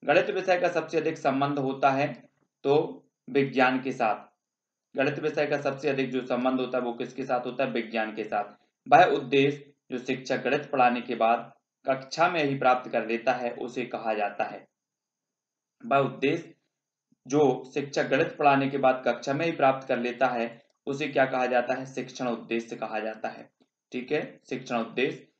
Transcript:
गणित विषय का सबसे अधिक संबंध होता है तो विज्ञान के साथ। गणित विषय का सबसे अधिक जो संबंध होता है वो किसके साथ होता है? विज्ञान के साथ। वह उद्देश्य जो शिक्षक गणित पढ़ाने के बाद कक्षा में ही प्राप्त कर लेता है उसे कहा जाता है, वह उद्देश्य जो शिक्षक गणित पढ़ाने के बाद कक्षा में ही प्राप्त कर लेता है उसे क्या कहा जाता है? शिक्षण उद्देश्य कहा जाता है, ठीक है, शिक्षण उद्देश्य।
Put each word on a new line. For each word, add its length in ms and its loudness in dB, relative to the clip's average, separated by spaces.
गणित 260 4
विषय 300 0
का 100 2
सबसे 280 -2
अधिक 200 -2
संबंध 400 0
होता 320 2
है 160 2
तो 400 2
विज्ञान 540 2
के 100 -4
साथ। 340 -2
गणित 240 0
विषय 280 -2
का 120 0
सबसे 300 -2
अधिक 220 0
जो 160 -2
संबंध 340 0
होता 180 -2
है 60 -2
वो 100 -4
किसके 300 -8
साथ 220 -2
होता 180 -2
है? 60 -4
विज्ञान 440 -4
के 100 -4
साथ। 320 -4
वह 200 10
उद्देश्य 640 2
जो 80 -6
शिक्षक 460 -4
गणित 260 0
पढ़ाने 300 4
के 160 -6
बाद 360 2
कक्षा 440 0
में 160 0
ही 120 0
प्राप्त 340 2
कर 160 0
लेता 280 0
है 180 -4
उसे 340 -6
कहा 280 -4
जाता 300 -2
है, 220 -12
वह 160 2
उद्देश्य 560 -2
जो 480 2
शिक्षक 340 -2
गणित 300 0
पढ़ाने 300 4
के 100 -2
बाद 280 2
कक्षा 280 -2
में 120 -2
ही 60 0
प्राप्त 360 2
कर 100 2
लेता 300 0
है 180 -2
उसे 220 -4
क्या 180 4
कहा 200 0
जाता 280 0
है? 120 -10
शिक्षण 400 -8
उद्देश्य 500 -4
कहा 240 -6
जाता 280 -8
है, 200 -14
ठीक 200 -6
है, 80 0
शिक्षण 280 -6
उद्देश्य। 500 -4